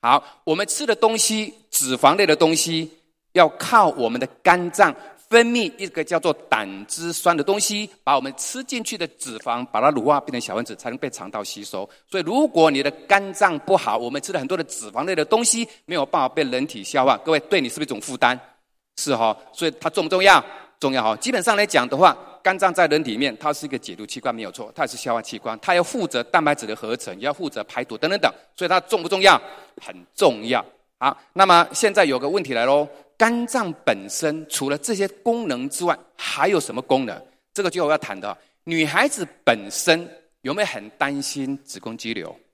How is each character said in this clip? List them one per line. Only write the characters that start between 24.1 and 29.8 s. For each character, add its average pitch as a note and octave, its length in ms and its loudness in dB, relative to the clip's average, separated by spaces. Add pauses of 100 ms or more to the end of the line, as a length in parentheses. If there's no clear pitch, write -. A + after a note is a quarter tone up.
官， B2 160 -6
没 A2+ 100 -10
有 F#2 80 -12
错， A2 220 -14
它 D#3+ 100 -4
也 C3 40 -4
是 B2 80 -12
消 A#2+ 180 -4
化 A2+ 80 -2
器 A2 160 -14
官， A2+ 240 -10
它 F#3 140 0
要 F3 80 2
负 G3 240 -4
责 A#2+ 160 -4
蛋 E3+ 180 2
白 D3 140 0
质 A#2 100 -14
的 G#2+ 80 -8
合 A2+ 220 -6
成， A#2 240 -12
也 A2+ 60 -8
要 C#3+ 80 -4
负 E3 160 -8
责 G#2+ 160 -10
排 - 180 -8
毒 C#3 140 -10
等 D#3 120 -2
等 G3 80 -2
等， C#3 160 0 (220)
所 F3+ 100 -6
以 D#3+ 40 -2
它 F#3 100 4
重 F3+ 240 -2
不 F3 60 -6
重 F#3+ 120 0
要？ F#3 180 8 (420)